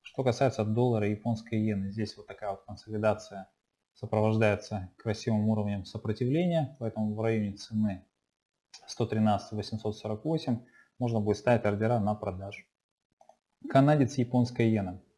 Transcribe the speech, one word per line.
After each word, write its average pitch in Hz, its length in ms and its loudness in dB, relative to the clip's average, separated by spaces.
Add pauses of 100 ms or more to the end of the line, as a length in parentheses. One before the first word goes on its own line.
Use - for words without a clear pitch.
Что - 240 -8
касается 120 400 2
доллара 110 420 2
и 104 40 2
японской 110 460 -2
иены, 104 340 0
здесь 104 260 -6
вот 107 100 -18
такая 101 260 -8
вот - 120 -10
консолидация 104 880 -4 (420)
сопровождается 107 1040 2
красивым 110 540 0
уровнем 104 340 -2
сопротивления, 139 960 -2
поэтому 107 340 -2
в 110 60 -6
районе 110 320 0
цены 101 540 -4 (800)
сто - 180 -2
тринадцать 107 480 0
восемьсот 107 460 -6
сорок 107 260 -8
восемь 151 360 -2 (380)
можно 117 220 0
будет 104 160 2
ставить 117 300 2
ордера 110 340 2
на 104 140 0
продажу. 98 500 -8 (1040)
Канадец 139 480 4
и 127 60 0
японская 120 440 2
иена. 98 340 0 (180)